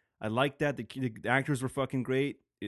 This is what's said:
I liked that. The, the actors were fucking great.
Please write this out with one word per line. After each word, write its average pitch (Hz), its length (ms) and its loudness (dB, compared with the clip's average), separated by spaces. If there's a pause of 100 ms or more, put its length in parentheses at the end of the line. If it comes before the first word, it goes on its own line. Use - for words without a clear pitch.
(200)
I 107 100 -4
liked 135 300 0
that. 143 180 0
The, 113 100 -8 (340)
the 101 80 -2
actors 131 320 4
were 127 80 -2
fucking 135 320 -2
great. 131 360 0 (300)